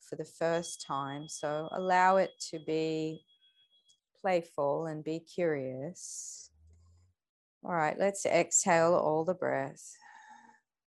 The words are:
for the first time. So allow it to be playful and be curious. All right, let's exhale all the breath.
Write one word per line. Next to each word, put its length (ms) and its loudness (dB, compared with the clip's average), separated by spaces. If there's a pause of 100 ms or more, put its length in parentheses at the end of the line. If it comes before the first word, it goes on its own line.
for 80 -10
the 140 -10 (100)
first 460 -2
time. 420 -6
So 440 -6
allow 460 4
it 120 2 (220)
to 80 -8
be 640 -2 (1000)
playful 640 0
and 180 -6
be 160 -4
curious. 1300 -6 (1120)
All 100 -4
right, 240 2
let's 300 0
exhale 680 4
all 320 2
the 80 0
breath. 600 -4 (960)